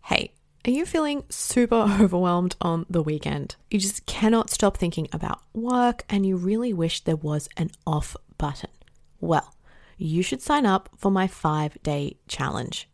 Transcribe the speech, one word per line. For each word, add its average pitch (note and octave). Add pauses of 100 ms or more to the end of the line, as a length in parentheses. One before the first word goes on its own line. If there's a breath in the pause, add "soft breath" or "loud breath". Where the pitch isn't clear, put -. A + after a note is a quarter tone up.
Hey, - (300)
are A#3+
you D4+
feeling D4
super -
<laughs> G#3
overwhelmed F3+
on E3
the E3+
weekend? D3 (120)
You G#3
just G3
cannot A3
stop G3
thinking E3+
about - (120)
work, A#3+
and G3
you F#3+
really G#3+
wish E3
there D#3+
was D3+
an D#3+ (120)
off D3+ (220)
button. C#3+ (500)
Well, E3 (460 soft breath)
you E3
should B3+
sign D4
up F#3+
for G3
my F#3+
five-day D3+ (100)
challenge. -